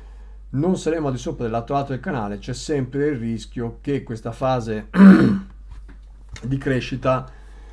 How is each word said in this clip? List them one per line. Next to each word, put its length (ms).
non 260
saremo 300
al 40
di 60
sopra 240
del 100
lato 220
alto 180
del 80
canale 380
c'è 160
sempre 540
il 100
rischio 640
che 200
questa 300
fase 560
<clears throat> 1500
di 140
crescita, 760